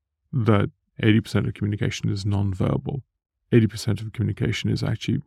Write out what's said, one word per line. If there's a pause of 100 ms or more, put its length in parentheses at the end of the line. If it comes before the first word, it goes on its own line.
(320)
that (320)
eighty
percent
of
communication
is
nonverbal, (500)
eighty
percent
of
communication
is
actually